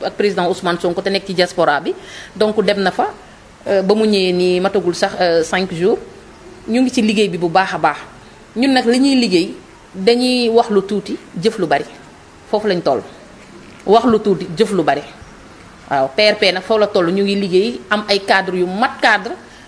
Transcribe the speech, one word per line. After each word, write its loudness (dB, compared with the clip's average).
ak -6
président 0
Ousmane -2
Sonko -2
te -2
nekk -4
ci -6
diaspora 0
bi. -4
Donc 0
dem 0
na 0
fa, -2
euh, 2
ba 2
mu 2
ñëwee 2
nii 2
matagul 0
sax, -2
euh, 2
cinq -2
jours. 0
Ñu 2
ngi 2
ci 0
liggéey 2
bi -6
bu -2
baax 0
a -6
baax. 0
Ñun 0
nag 2
li 2
ñuy 4
liggéey, 2
dañuy 2
wax 2
lu 2
tuuti, -6
jëf 0
lu -2
bari. 0
Foofu -2
lañ 0
toll. 0
Wax 4
lu 4
tuuti, -2
jëf 0
lu 0
bari. 0
Waaw, 0
P -4
R 0
P 2
nag -4
foofu 0
la 2
toll. 2
Ñu 0
ngi 0
liggéey, 0
am -2
ay 2
cadre 0
yu 0
mat -4
cadre. 0